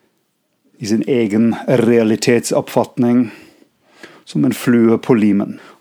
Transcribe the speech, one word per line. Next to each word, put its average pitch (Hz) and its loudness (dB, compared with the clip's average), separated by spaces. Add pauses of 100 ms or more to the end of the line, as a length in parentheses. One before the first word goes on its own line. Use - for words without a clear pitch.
(840)
i 104 -6
sin 110 -2
egen 113 0 (340)
realitetsoppfatning 120 0 (1000)
som - -4
en 127 -2
flue 113 2
på 127 0
limen. 101 0 (200)